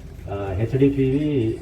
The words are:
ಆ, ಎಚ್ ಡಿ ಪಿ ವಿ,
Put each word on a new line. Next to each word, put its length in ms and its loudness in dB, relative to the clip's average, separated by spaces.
ಆ, 220 -6
ಎಚ್ 220 -2
ಡಿ 160 6
ಪಿ 200 2
ವಿ, 520 0